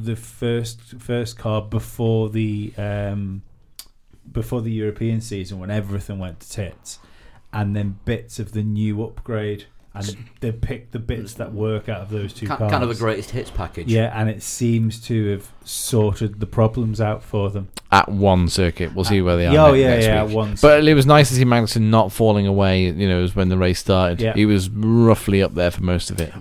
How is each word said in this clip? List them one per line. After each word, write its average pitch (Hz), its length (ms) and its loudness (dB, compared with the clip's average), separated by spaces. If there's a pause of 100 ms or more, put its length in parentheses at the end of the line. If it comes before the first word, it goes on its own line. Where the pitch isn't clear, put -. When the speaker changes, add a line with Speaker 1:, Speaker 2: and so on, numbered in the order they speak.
Speaker 1:
the 113 100 -4
first, 117 640 -6 (200)
first 120 380 -6
car 107 240 -4
before 110 680 -2
the, 107 480 -4
um, 101 640 -6 (880)
before 113 300 -4
the 113 100 -4
European 110 480 -4
season 98 400 -10
when 92 120 -10
everything 101 480 -6
went 90 220 -10
to - 80 -20
tits, - 500 -12 (520)
and 104 240 -4
then 101 300 -4
bits - 340 -6
of 107 140 -10
the 107 100 -4
new 107 400 -2
upgrade 107 600 -8 (280)
and 101 220 -10 (240)
they 117 140 -6
pick - 380 -6
the 117 80 -10
bits 113 340 -8
that - 180 -10
work 107 380 -4
out 98 100 -6
of 95 100 -14
those 101 220 -6
two - 160 -10
Speaker 2:
Ki-, 139 80 -6
Speaker 1:
cars. 107 160 0
Speaker 2:
kind 135 100 0
of 120 80 0
a 117 60 -6
greatest 110 360 -4
hits 123 200 -6
package. 87 360 -8
Speaker 1:
Yeah, 113 300 2
and 110 120 0
it 110 120 -6
seems 113 600 -2
to 107 300 -2
have 98 200 -8 (140)
sorted 104 760 -2
the 107 60 -6
problems 113 560 0
out 107 200 -4
for 101 280 -4
them. 98 180 -6 (240)
Speaker 3:
At 98 160 6
one 95 400 4
circuit. 85 480 -2
We'll 95 80 -2
see 98 160 2
Speaker 1:
Uh, 90 60 2
Speaker 3:
where 87 100 2
they 87 120 2
are 110 60 4
Speaker 1:
yeah, 151 180 8
Speaker 3:
ne-, 135 100 6
Speaker 1:
yeah, 127 80 4
Speaker 3:
next 117 160 4
Speaker 1:
yeah, 107 180 4
Speaker 3:
week. 107 140 -4
Speaker 1:
one 104 240 -2
Speaker 3:
But 151 260 8
it 156 60 8
was 139 120 6
nice 147 220 8
to 127 80 -2
see 131 80 4
Magnussen 117 460 2
not 110 240 4
falling 104 340 2
away, 95 380 2
you 90 240 0
know, 90 120 2
as 92 140 -2
when 92 140 2
the 92 80 2
race 90 220 2
started. 90 420 2
Speaker 1:
Yeah. 92 100 0
Speaker 3:
He 98 140 2
was 98 240 2
roughly 110 760 4
up - 120 -2
there 87 160 0
for - 120 -4
most 87 260 -2
of 90 120 -6
it. 78 200 -6